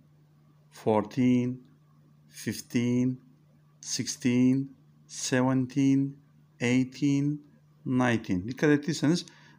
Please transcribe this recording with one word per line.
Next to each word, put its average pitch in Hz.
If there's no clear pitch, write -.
fourteen, 123
fifteen, 123
sixteen, 127
seventeen, 135
eighteen, 139
nineteen. 117
Dikkat 139
ettiyseniz, 147